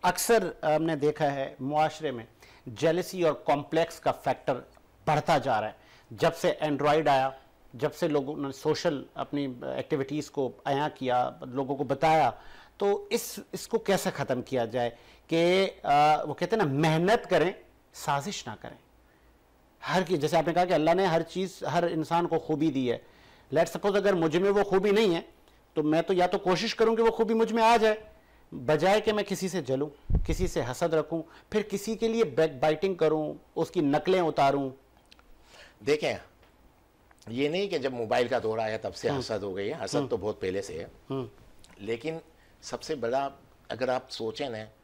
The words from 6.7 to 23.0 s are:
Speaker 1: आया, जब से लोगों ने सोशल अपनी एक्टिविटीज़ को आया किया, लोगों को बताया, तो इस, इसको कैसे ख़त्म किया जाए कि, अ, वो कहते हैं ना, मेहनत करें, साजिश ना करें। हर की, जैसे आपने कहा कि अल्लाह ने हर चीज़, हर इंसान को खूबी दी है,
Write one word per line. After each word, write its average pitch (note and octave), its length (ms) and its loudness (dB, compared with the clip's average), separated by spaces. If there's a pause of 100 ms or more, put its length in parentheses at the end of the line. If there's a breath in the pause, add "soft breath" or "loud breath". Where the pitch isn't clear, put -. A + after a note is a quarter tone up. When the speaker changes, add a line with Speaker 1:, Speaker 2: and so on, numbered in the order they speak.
Speaker 1:
आया, C3+ 260 2 (420)
जब C#3+ 160 -2
से F3 160 -2
लोगों D3 280 0
ने C#3+ 160 -6
सोशल D3+ 520 -2 (120)
अपनी C#3+ 280 -4 (200)
एक्टिविटीज़ C3+ 640 -4
को C3 220 -4 (140)
आया C#3+ 220 0
किया, B2+ 580 -2
लोगों C3+ 300 -4
को C#3 80 -4
बताया, C#3+ 460 4 (500 loud breath)
तो G3+ 320 0
इस, - 280 -4 (140)
इसको - 240 -4
कैसे F#3+ 320 0
ख़त्म B2+ 320 -4
किया A#2+ 240 -2
जाए A#2+ 240 -2 (420 loud breath)
कि, F3 340 4 (180)
अ, D3+ 420 4
वो D3 80 -4
कहते F3 220 -2
हैं G#3+ 80 2
ना, C#3 80 0
मेहनत E3 580 2
करें, F3 240 2 (400)
साजिश C#3+ 540 -4
ना G#2+ 60 -10
करें। - 240 -16 (1040 soft breath)
हर F3 180 0
की, E3+ 140 0
जैसे D3+ 200 0
आपने D#3+ 160 2
कहा F3 120 2
कि F3+ 100 0
अल्लाह D#3+ 200 4
ने F#3+ 120 2
हर E3 160 2
चीज़, F3+ 440 -6
हर E3+ 180 0
इंसान E3+ 420 0
को D#3+ 120 0
खूबी D#3 320 0
दी B2+ 180 0
है, - 240 -4 (420 soft breath)